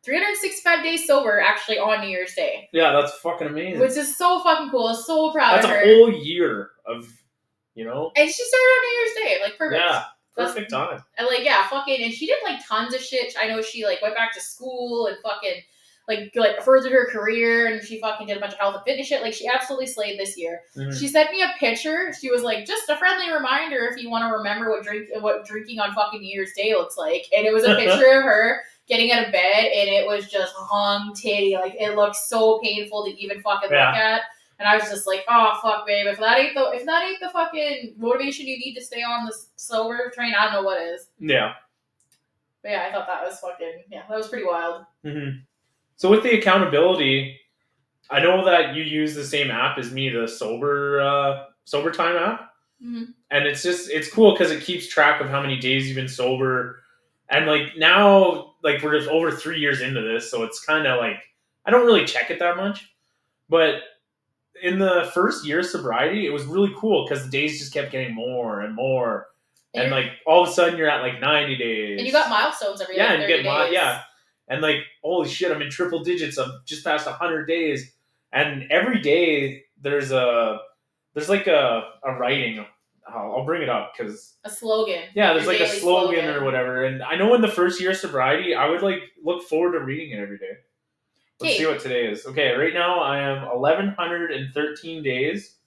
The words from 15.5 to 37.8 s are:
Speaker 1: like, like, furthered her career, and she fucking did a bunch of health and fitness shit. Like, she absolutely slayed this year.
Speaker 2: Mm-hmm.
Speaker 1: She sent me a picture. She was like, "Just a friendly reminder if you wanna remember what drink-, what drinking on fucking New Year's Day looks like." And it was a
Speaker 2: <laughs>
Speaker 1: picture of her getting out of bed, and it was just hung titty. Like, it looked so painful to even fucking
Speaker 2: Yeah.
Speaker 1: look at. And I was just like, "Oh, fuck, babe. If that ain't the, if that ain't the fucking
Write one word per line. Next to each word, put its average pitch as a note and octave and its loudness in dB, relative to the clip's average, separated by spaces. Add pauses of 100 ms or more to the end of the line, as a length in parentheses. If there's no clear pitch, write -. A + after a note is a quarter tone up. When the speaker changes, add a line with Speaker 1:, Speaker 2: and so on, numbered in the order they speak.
Speaker 1:
like, G#3 -6
like, A3+ 2
furthered C4 6
her B3 4
career, A#3 0
and A3 -4
she A3 -12
fucking G#3+ -6
did G3+ -4
a G3+ -10
bunch G3 -8
of - -10
health G3 0
and - -12
fitness C4+ -4
shit. B3+ -2
Like, A3 -6
she - -8
absolutely C4 -2
slayed G3+ -6
this G3 -8
year. E3+ -8 (160)
Speaker 2:
Mm-hmm. C3+ -8
Speaker 1:
She C#4+ -4
sent D4+ 4
me F#4+ 0
a F4+ 0
picture. D#4 -2
She C4 -6
was B3 2
like, G#3+ -4
"Just A4 -6
a D4 0
friendly F4+ 0
reminder C4+ -2
if B3 -8
you A#3+ -12
wanna A3+ -2
remember G#3+ -4
what G#3 -2
drink-, G#3 -8 (120)
what F3+ -2
drinking A3 -10
on G#3 -2
fucking G#3+ -2
New G3 -14
Year's G3 -8
Day G#3+ 0
looks E3+ -2
like." E3 -4 (120)
And G#3+ 2
it G#3+ 4
was A3 4
a G#3 6
Speaker 2:
<laughs> - 2
Speaker 1:
picture C4 6
of C4+ 2
her A3+ 2 (240)
getting A#3 0
out A#3 2
of - -6
bed, G3 2
and G3+ 0
it G3 2
was G3+ -4
just F#3 -2
hung G3+ -2
titty. G3+ 0
Like, F#3 -4
it G#3 -2
looked G#3 2
so A3 2
painful G#3 -6
to G3 -6 (100)
even G3 -10
fucking - -2
Speaker 2:
Yeah. C#3 4
Speaker 1:
look C3 0
at. A3 0 (380)
And G#3 -2
I G#3 6
was G#3 -2
just G3 -6
like, F#3+ -2
"Oh, F3+ 4
fuck, G#3+ -2
babe. G3+ 0
If G3+ -2
that A#3 4
ain't C#4 2
the, C4 2
if B3 -6
that E4 2
ain't F#4+ -6
the F4+ -8
fucking D4+ -4